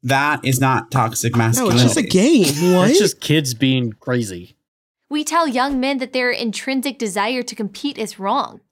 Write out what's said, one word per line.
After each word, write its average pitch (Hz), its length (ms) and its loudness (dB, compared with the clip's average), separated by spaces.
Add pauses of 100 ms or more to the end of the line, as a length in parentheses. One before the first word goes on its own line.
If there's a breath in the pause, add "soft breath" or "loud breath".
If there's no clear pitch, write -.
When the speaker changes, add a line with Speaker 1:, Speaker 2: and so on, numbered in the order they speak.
Speaker 1:
That 143 420 0
is 131 140 2
not 131 320 0
toxic 117 440 -2
Speaker 2:
No, 113 120 2
it's 113 80 2 (260)
just 120 160 2
a 302 60 0
Speaker 1:
masculinity. - 60 -6 (440)
Speaker 2:
game. 175 220 2
What? 185 160 4
Speaker 3:
It's 349 80 6
just - 220 0
kids 147 340 0
being 127 380 0
crazy. 104 600 -6 (540)
Speaker 4:
We 302 140 -4
tell 320 240 0
young 262 320 -2
men 269 180 -2
that 262 160 -8
their 247 160 0
intrinsic 254 720 -4
desire 220 420 -2
to 247 140 -10
compete 247 420 -8
is 220 220 -8
wrong. 208 400 -4 (120)